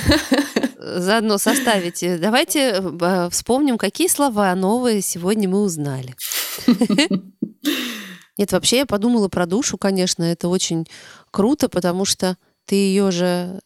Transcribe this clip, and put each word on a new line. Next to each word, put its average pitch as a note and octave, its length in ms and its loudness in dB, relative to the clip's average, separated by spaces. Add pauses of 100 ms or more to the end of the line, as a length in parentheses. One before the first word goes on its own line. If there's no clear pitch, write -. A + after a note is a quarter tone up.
(800)
Заодно G#3 600 0
составите. F#3 800 0
Давайте, A#3+ 600 2 (200)
э, F3 300 2
вспомним, C4 480 0
какие D4+ 300 0
слова G#3 460 2
новые G#3+ 460 2
сегодня F#3 480 -2
мы G3 140 2
узнали. C#3 520 -4 (420)
<laughs> A#3 1800 -2
Нет, G3+ 140 0
вообще F#3 260 2
я C#4 80 2
подумала G#3 420 2
про F3+ 180 0
душу, G3+ 300 -2
конечно, F#3 460 0
это E3+ 260 -2
очень E3+ 380 -2 (440)
круто, A#3 380 2
потому F3+ 360 0
что F#3 320 -2 (300)
ты G3 80 0
её G3 360 4
же F3+ 540 -2